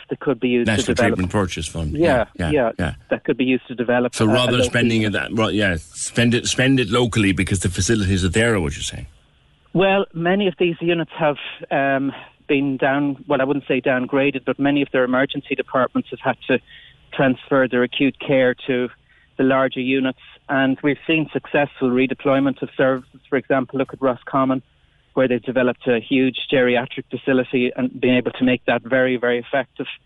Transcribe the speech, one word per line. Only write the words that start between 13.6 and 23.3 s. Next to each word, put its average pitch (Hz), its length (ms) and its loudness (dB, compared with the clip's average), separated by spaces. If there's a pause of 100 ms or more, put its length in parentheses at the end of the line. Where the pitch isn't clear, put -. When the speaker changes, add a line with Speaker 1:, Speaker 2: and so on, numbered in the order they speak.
Speaker 1:
say 131 140 0
downgraded, 135 640 0
but 127 140 -2
many 143 240 2
of 131 100 -2
their 131 120 2
emergency 131 500 -2
departments - 560 -2
have 127 100 -12
had 131 160 -2 (120)
to 127 120 2 (520)
transfer 131 540 2
their 123 160 0
acute 127 380 -2
care 131 340 2 (120)
to 123 240 -2 (480)
the 135 60 2
larger 131 360 2
units, 131 400 -2 (280)
and 135 340 2
we've 143 240 0
seen 160 260 0
successful 139 580 -2
redeployment 135 720 0
of 135 140 -6
services. 131 520 -2
For 139 80 0